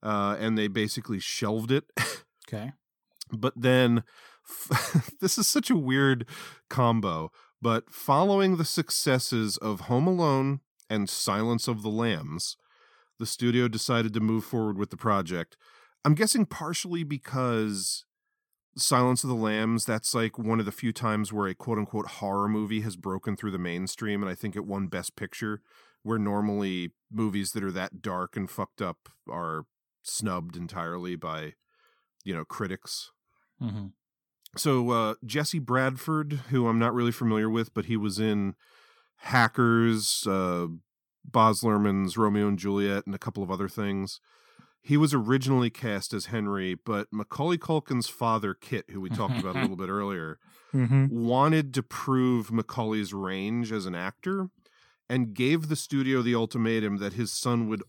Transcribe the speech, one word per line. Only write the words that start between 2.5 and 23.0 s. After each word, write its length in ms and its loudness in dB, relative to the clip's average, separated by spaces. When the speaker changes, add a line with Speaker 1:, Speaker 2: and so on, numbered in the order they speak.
Speaker 1:
But 260 -4
then, 460 6
f-, 720 0
<laughs> 60 -12
this 160 0
is 80 2
such 240 2
a 60 4
weird 520 4
combo, 640 2
but 280 2
following 680 4
the 100 2
successes 920 0
of 260 -4
Home 240 2
Alone 540 2
and 180 0
Silence 580 0
of 160 -2
the 60 -4
Lambs, 720 -2
the 60 -6
studio 440 2
decided 440 0
to 80 0
move 240 2
forward 320 -2
with 140 -4
the 80 -14
project. 580 0
I'm 100 6
guessing 300 2
partially 600 -6
because 1000 -2
Silence 480 4
of 60 -2
the 60 0
Lambs, 500 0
that's, 280 -2
like, 240 0
one 220 0
of 60 0
the 60 -6
few 200 -4
times 400 0
where 160 0
a 60 -4
quote-unquote 520 -4
horror 300 0
movie 340 -2
has 140 -6
broken 380 -6